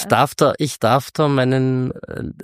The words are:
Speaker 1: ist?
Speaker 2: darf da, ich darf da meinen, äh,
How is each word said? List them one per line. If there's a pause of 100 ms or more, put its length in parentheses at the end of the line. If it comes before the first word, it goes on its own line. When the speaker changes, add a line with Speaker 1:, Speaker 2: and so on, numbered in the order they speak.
Speaker 1:
ist?
Speaker 2:
darf
da,
ich
darf
da
meinen, (120)
äh, (200)